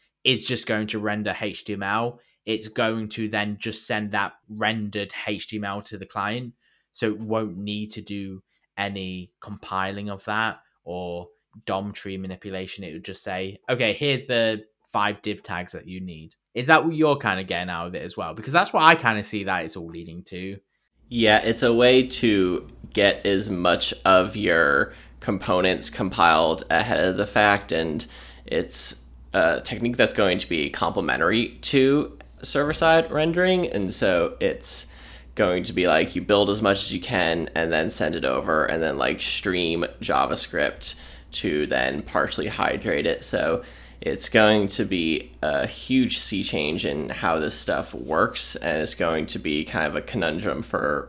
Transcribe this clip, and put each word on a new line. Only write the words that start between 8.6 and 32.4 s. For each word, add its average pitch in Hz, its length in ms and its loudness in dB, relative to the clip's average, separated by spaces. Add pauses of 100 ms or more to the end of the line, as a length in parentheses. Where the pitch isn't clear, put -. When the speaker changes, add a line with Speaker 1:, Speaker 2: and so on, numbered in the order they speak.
Speaker 1:
any 95 600 -8
compiling 101 720 -6
of 98 160 -12
that 110 340 -4 (240)
or 87 460 -8 (360)
dom 98 280 -4
tree 95 240 -10
manipulation. 95 640 -10
It 80 100 -12
would 90 120 -14
just 95 180 -12
say, 95 360 -6 (100)
"Okay, 120 240 2
here's 139 340 -2
the 113 380 0 (260)
five 104 300 -2
div 101 220 -6
tags 90 280 -8
that 82 160 -14
you 90 140 -10
need." 80 340 -14 (180)
Is 123 120 -4
that 151 180 8
what 165 120 0
you're 151 200 4
kinda 95 300 -2
getting 90 240 -4
out 85 180 -4
of 87 80 -10
it 69 60 -8
as 85 160 -10
well? 85 160 -6
Because 107 180 -10
that's 180 220 2
what 160 100 4
I 165 120 10
kinda 113 280 0
see 101 220 -6
that 92 180 0
it's 85 140 -10
all 85 100 -10
leading 85 380 -14
to. 95 320 -10 (500)
Speaker 2:
Yeah, 110 320 6
it's 117 240 0
a 120 100 6
way 127 340 8
to 98 600 2 (260)
get 98 320 4
as 98 240 2
much 87 440 2 (100)
of 95 320 6
your 82 580 4 (280)
components 92 680 0
compiled 82 800 4
ahead 87 360 2
of 92 100 2
the 101 120 -2
fact, 104 440 2
and 80 340 -2 (400)
it's - 600 -4 (280)
a 82 280 4
technique 117 340 -4
that's 113 180 2
going 98 260 4
to - 100 -8
be 76 200 0
complementary 85 920 0
to 139 560 2 (240)